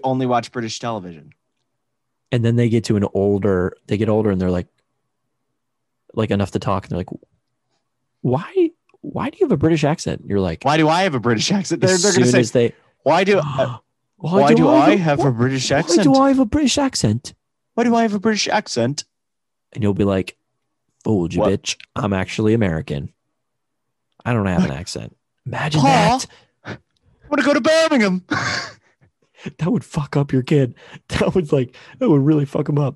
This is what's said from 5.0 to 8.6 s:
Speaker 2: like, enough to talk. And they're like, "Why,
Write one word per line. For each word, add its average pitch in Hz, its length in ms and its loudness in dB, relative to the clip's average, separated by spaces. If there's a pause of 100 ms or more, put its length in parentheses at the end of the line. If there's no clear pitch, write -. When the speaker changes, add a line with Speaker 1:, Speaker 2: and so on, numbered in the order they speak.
Speaker 2:
like, 110 180 -2
enough 101 200 0
to - 80 -4
talk. 95 260 -4
And - 60 -14
they're 87 80 -4
like, 92 100 -8 (1120)
"Why, 214 500 -2 (300)